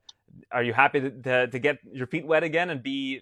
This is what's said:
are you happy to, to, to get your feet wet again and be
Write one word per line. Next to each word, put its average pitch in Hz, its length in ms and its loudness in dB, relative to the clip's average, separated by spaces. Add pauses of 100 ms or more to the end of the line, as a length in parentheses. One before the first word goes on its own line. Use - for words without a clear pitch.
(500)
are 123 140 0
you 120 80 0
happy 139 300 4
to, 135 80 -2
to, 127 380 0
to 123 120 -8
get 139 200 0 (120)
your 127 160 -6
feet 160 180 -6
wet 156 160 4
again 170 280 0
and 139 120 -6
be 135 400 -6